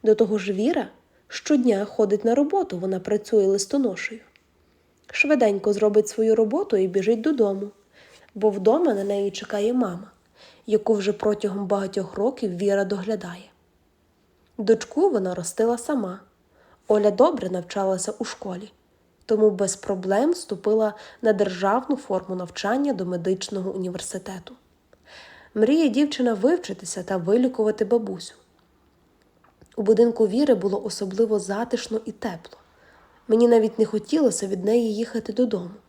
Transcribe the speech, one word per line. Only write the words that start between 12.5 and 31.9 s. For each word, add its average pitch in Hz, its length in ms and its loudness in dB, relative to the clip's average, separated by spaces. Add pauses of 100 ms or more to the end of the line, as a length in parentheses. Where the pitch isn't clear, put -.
Віра 196 280 0
доглядає. 190 640 -6 (1080)
Дочку 226 520 2
вона 185 260 -2
ростила 220 420 -2
сама. 214 420 -4 (680)
Оля 208 240 4
добре 240 380 2
навчалася 190 680 -4
у 226 60 -4
школі, 196 460 -12 (540)
тому 214 240 4
без 190 260 -2
проблем 196 560 0
вступила 214 600 -2 (280)
на 220 120 4
державну 196 600 0
форму 190 400 -6
навчання 220 580 -2
до 185 120 -4
медичного 190 680 -4
університету. 185 840 -10 (1000)
Мріє 269 360 4
дівчина 254 440 0
вивчитися 202 680 -2
та 190 140 -4
вилікувати 214 680 0
бабусю. 196 480 -4 (1400)
У 226 60 -6
будинку 220 460 4
Віри 254 280 2
було 190 280 -4
особливо 208 560 -2
затишно 220 680 -6